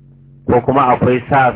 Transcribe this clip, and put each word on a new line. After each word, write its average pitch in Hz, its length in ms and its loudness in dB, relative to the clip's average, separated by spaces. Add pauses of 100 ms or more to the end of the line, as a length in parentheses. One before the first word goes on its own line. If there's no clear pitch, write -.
(480)
ko 123 140 2
kuma 135 340 0
akwai 127 240 -2 (100)
sa 131 260 2